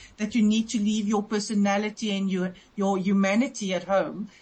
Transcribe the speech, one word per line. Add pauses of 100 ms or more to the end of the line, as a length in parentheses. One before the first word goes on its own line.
(180)
that
you
need
to
leave
your
personality
and
your, (240)
your
humanity
at
home, (140)